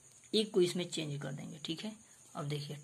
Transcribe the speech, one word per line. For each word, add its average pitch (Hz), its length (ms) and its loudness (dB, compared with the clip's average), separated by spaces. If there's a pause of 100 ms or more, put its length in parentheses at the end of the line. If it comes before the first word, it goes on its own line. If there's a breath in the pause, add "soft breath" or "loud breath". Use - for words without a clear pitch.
(320)
एक 220 220 4
को 196 60 8
इसमें 180 300 4
चेंज 147 320 -2
कर 147 100 -4
देंगे, 156 320 -8
ठीक 165 200 -4
है। 220 80 -6 (420 loud breath)
अब 156 140 -4
देखिए 147 360 -2